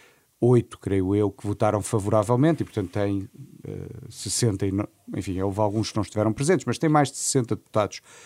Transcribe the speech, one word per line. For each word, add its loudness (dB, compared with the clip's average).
oito, 2
creio 0
eu, 2
que -10
votaram 0
favoravelmente 2
e, -4
portanto, -6
tem, -2
eh, -10
sessenta -2
e 0
no-, -2
enfim, -4
houve -2
alguns 0
que -6
não 0
estiveram 0
presentes, 0
mas -2
tem 0
mais 4
de -14
sessenta -2
deputados -2